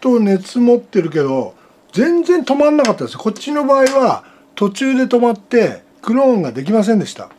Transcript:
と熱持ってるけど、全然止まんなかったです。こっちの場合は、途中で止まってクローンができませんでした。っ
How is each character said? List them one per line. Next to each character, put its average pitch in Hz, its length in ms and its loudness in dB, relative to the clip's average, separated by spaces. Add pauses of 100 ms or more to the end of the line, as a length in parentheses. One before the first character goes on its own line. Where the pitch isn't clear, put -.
と 247 180 2
熱 196 400 0
持 240 180 4
っ - 20 0
て - 220 -2
る 165 80 -4
け 160 140 -4
ど、 131 320 -4 (380)
全 339 300 0
然 339 200 0
止 269 100 -2
ま 294 160 2
ん 302 80 2
な 294 60 2
か 226 80 0
っ - 40 0
た 131 100 -8
で - 40 -10
す。 - 80 -16
こ 214 140 -4
っ - 20 -10
ち - 180 -10
の 294 140 -2
場 269 140 2
合 262 60 4
は、 262 500 0 (220)
途 202 140 0
中 262 260 -2
で 254 100 2
止 247 140 0
ま 240 120 2
っ 214 60 -4
て - 460 -2 (180)
ク 226 120 -4
ロ 269 100 2
ー 254 140 2
ン 185 40 -2
が 135 100 -4
で 127 120 -10
き 165 80 -4
ま 220 120 2
せ 220 120 2
ん 208 40 2
で 156 60 -4
し - 80 -14
た。 95 120 -16
っ - 140 -20